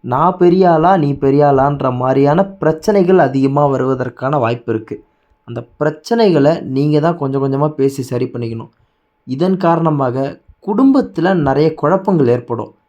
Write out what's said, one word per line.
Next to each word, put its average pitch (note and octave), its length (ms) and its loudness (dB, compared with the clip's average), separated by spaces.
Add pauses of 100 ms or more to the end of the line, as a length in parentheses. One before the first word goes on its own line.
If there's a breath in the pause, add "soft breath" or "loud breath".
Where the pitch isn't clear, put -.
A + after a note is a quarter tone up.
"நான் D3+ 360 0
பெரிய F3+ 340 4
ஆளா, E3+ 260 4
நீ C#3+ 180 0
பெரிய C#3+ 320 2
ஆளான்ற" C#3 480 0
மாதிரியான C3+ 500 2
பிரச்சனைகள் F#3 760 0
அதிகமா C#3 480 2
வருவதற்கான C3 720 -2
வாய்ப்பு A#2 360 -4
இருக்கு. - 300 -10 (400)
அந்த A#2 200 -12 (160)
பிரச்சனைகளை D#3+ 800 0
நீங்க D3 380 0
தான் E3 160 -2
கொஞ்சம் C#3 360 -4
கொஞ்சமா C#3+ 160 0
பேசி C3+ 340 -2
சரி B2 300 -6
பண்ணிக்கணும். A2+ 360 -10 (560)
இதன் E3+ 320 -2
காரணமாக D3+ 840 -2 (260)
குடும்பத்துல G#3 680 0
நிறைய D3+ 400 0
குழப்பங்கள் F3 540 0
ஏற்படும். A#2+ 460 -4 (140)